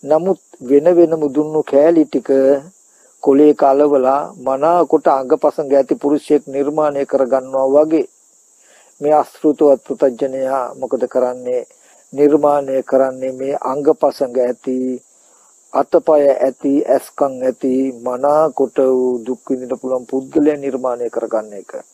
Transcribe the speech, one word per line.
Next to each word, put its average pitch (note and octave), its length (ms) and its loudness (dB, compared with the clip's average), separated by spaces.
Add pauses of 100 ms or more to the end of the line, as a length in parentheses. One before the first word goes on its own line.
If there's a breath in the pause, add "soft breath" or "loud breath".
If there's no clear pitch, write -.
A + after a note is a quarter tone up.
නමුත් D#3+ 380 0 (200)
වෙන C#3+ 340 4
වෙනම E3 280 4 (100)
දුන්නු D3+ 300 -2
කෑලි D#3 420 4
ටික C3+ 240 -6 (960 soft breath)
කොලේ C#3+ 300 6
කලවලා C#3 680 2 (160)
මනා C#3 480 0
කොට D#3 220 0
අංගපසංග C#3 680 -2
ඇති C#3 220 2
පුරුෂයෙක් C#3+ 520 -2
නිර්මාණය C#3+ 580 -2
කරගන්නවා C3 680 -2
වගේ, D#3 320 2 (960 soft breath)
මේ D3 120 0
අසෘතවත් D3 720 2
පෘතජ්ජනයා C3 800 -4 (140)
මොකද B2+ 300 -4
කරන්නේ? B2 560 -4 (500 soft breath)
නිර්මාණය C#3+ 720 2
කරන්නේ C3 480 -2
මේ C3+ 300 -6
අංගපසංග C#3 760 -2
ඇති, B2+ 400 -2 (960 soft breath)
අතපය D3 480 2 (120)
ඇති, C3+ 400 -2 (120)
ඇස්කම් - 560 -2
ඇති, C3 320 -2 (320)
මනා C#3+ 380 0 (100)
කොට C3 240 -2
වූ B2+ 480 0
දුක් B2 200 -8
විඳින්න B2+ 360 -6
පුළුවන් B2+ 240 -6
පුද්ගලයන් C#3+ 560 0
නිර්මාණය B2+ 480 -4
කරගන්න G#2+ 440 -6
එක. F#2+ 180 -18 (220)